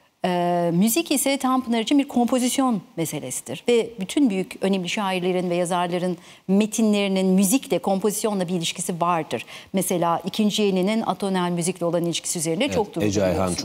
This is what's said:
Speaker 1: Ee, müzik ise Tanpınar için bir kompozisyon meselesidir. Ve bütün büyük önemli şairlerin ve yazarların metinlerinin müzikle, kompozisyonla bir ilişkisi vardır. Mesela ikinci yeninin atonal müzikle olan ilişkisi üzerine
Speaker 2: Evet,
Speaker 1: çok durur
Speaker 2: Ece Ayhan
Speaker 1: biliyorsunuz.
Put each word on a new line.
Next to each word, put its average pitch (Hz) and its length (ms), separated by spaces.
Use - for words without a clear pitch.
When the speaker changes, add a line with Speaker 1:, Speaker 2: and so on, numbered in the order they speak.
Speaker 1:
Ee, 175 480
müzik 226 380
ise 277 260
Tanpınar 254 420
için 277 200
bir 277 80
kompozisyon 247 760
meselesidir. 139 680
Ve 233 220
bütün 240 300
büyük 185 320
önemli 190 280
şairlerin 185 600
ve 175 60
yazarların 180 600
metinlerinin 202 800
müzikle, 185 520
kompozisyonla 196 680
bir 180 60
ilişkisi 170 480
vardır. 170 440
Mesela 170 520
ikinci 208 380
yeninin 196 420
atonal 185 460
müzikle 175 340
olan 170 200
ilişkisi 170 340
üzerine 165 260
Speaker 2:
Evet, 285 100
Speaker 1:
çok - 200
durur 101 100
Speaker 2:
Ece 101 180
Ayhan 92 120
Speaker 1:
biliyorsunuz. 90 300